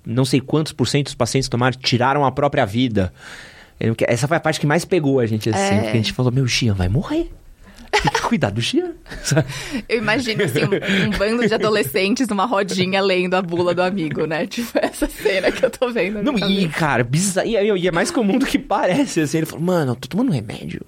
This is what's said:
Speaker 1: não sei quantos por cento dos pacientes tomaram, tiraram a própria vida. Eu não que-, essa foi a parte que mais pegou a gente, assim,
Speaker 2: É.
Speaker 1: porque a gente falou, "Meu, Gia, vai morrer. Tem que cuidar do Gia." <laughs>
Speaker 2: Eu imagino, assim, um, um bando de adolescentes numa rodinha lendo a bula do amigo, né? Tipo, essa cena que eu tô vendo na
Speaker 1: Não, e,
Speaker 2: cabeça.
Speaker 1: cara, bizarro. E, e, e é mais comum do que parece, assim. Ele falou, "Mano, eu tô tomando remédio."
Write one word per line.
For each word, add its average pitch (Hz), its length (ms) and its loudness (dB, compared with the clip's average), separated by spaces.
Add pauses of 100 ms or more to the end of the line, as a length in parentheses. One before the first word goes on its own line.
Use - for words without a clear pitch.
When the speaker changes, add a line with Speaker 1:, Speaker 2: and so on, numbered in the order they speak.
Speaker 1:
não 120 200 0
sei 131 160 2
quantos 151 320 -2
por 123 140 0
cento 143 180 0
dos - 100 -8
pacientes 127 320 0
tomaram, 123 320 0
tiraram 135 460 2
a 127 60 2
própria 139 340 2
vida. 104 480 0 (640)
Eu 113 100 0
não 113 60 0
que-, - 120 0
essa 120 200 0
foi 160 100 2
a - 20 -2
parte 156 200 0
que - 60 0
mais 151 180 2
pegou 143 360 2
a 120 80 4
gente, 107 220 -2
assim, 110 100 2 (160)
Speaker 2:
É. - 20 2
Speaker 1:
porque 110 140 0
a - 100 2
gente 101 120 -2
falou, 127 180 2
"Meu, 131 160 2
Gia, 117 260 0
vai 92 160 0
morrer. 202 420 -2 (600)
Tem - 220 2
que - 80 -2
cuidar 170 280 0
do 104 120 -2
Gia." 339 340 -2 (460)
<laughs> - 460 -6
Speaker 2:
Eu 233 120 0
imagino, 220 440 0
assim, 147 200 0
um, 190 440 0
um 190 120 0
bando 220 280 2
de 202 60 0
adolescentes 214 760 2
numa 202 180 0
rodinha 190 560 0
lendo 185 340 2
a 190 80 2
bula 175 320 0
do 180 80 2
amigo, 165 420 -2
né? 156 220 -2
Tipo, - 340 -6
essa - 260 -2
cena - 440 0
que - 120 -2
eu 254 60 2
tô 247 220 -2
vendo 208 240 -2
na 208 80 -4
Speaker 1:
Não, 277 120 0
e, 208 40 0
Speaker 2:
cabeça. 190 300 2 (100)
Speaker 1:
cara, 135 240 2
bizarro. 175 440 0
E, 220 100 0
e, 202 200 2
e 175 100 0
é 180 40 2
mais 269 180 0
comum 240 300 2
do 269 80 2
que - 100 -2
parece, 190 640 0
assim. 151 160 0
Ele 156 80 0
falou, 151 180 -6
"Mano, 170 280 2
eu 120 40 -2
tô 123 120 -10
tomando 240 240 0
remédio." - 560 -6